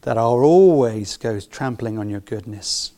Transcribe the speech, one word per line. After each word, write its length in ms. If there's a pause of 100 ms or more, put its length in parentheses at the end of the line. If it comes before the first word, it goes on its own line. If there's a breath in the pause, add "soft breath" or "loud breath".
that 140
I'll 280
always 720
go 240
trampling 580
on 100
your 120
goodness 760